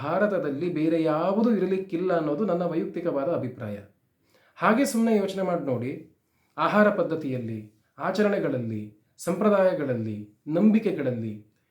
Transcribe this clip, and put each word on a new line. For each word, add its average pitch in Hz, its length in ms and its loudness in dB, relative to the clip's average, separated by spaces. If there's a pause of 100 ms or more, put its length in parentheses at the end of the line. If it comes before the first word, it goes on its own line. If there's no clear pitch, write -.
ಭಾರತದಲ್ಲಿ 170 720 0
ಬೇರೆ 160 300 0
ಯಾವುದೂ 196 540 2
ಇರಲಿಕ್ಕಿಲ್ಲ 180 600 0
ಅನ್ನೋದು 156 280 0
ನನ್ನ 175 180 0
ವೈಯಕ್ತಿಕವಾದ 160 720 -2
ಅಭಿಪ್ರಾಯ. 113 460 -6 (800)
ಹಾಗೆ 226 280 4
ಸುಮ್ಮನೆ 226 320 2
ಯೋಚನೆ 190 260 -2
ಮಾಡಿ 175 220 -2
ನೋಡಿ, 127 520 -6 (420)
ಆಹಾರ 202 320 4
ಪದ್ಧತಿಯಲ್ಲಿ, 131 840 -4 (260)
ಆಚರಣೆಗಳಲ್ಲಿ, 147 1000 -2 (200)
ಸಂಪ್ರದಾಯಗಳಲ್ಲಿ, 170 1160 0 (120)
ನಂಬಿಕೆಗಳಲ್ಲಿ, 147 1000 2 (240)